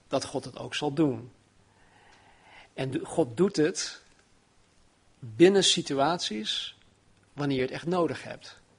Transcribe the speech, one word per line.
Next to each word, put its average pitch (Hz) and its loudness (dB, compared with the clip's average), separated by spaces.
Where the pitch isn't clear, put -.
dat 135 -2
God - -8
het - -14
ook 120 -10
zal 147 -4
doen. 127 0
En 135 -6
do-, 135 -4
God 123 -2
doet 190 2
het - -2
binnen 170 6
situaties 175 -2
wanneer 139 -2
je 127 2
het 131 -2
echt 135 -10
nodig 165 0
hebt. - -16